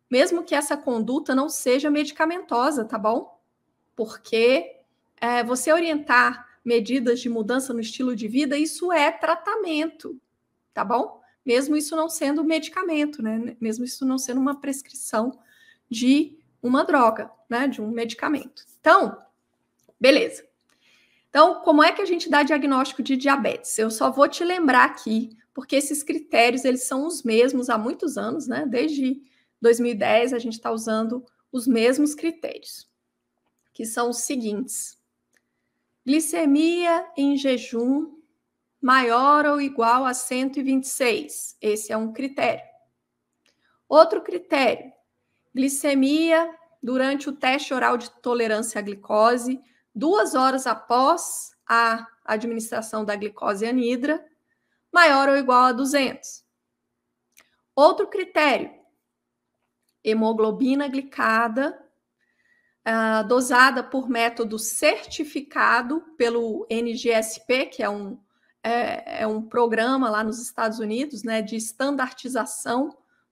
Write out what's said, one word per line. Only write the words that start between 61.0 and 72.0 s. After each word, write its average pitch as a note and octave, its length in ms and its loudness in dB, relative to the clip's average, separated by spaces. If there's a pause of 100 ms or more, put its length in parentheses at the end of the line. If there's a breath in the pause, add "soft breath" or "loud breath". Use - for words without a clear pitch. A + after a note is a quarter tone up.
ah, A3 380 2
dosada B3 640 4
por C4 260 -4
método A#3 480 -2
certificado C#4 1400 -2 (160)
pelo A#3 500 -2
N A#3 280 -4
G A#3+ 160 -2
S A3 340 -2
P, B3+ 220 0
que - 160 -8
é G3+ 60 -2
um, G#3 300 -8 (440)
é, - 580 -4
é A3 60 -2
um A3 160 -4
programa A#3 640 2
lá G#3+ 140 -2
nos A3+ 180 -6
Estados A3+ 380 -6
Unidos, A#3 420 -6
né, A3+ 220 -4
de G#3+ 120 -8
estandartização C4 1400 -4 (340)